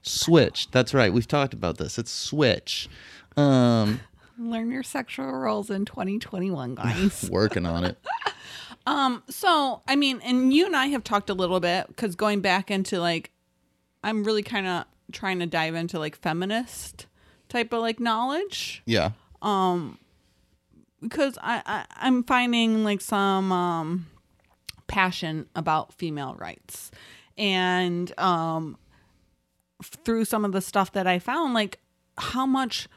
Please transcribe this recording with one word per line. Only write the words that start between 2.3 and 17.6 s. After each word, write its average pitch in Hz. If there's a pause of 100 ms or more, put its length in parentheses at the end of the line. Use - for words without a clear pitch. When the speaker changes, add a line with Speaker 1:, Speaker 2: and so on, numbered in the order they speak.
Speaker 1:
Um, 120 (380)
Speaker 2:
Learn 233
your 262
sexual 269
roles 214
in 196
twenty 196
twenty-one, 175
guys. 139
Speaker 1:
<laughs> 87
Working 95
on 85
it. - (880)
Speaker 2:
Um, 262
so, 302
I 269
mean, 269
and 254
you 330
and 359
I 269
have 277
talked 202
a 196
little 185
bit, 175 (100)
'cause 202
going 208
back 190
into, 190
like, 170 (760)
I'm 214
really 214
kinda 190 (260)
trying 190
to 170
dive 160
into, 165
like, 156
feminist 190 (420)
type 233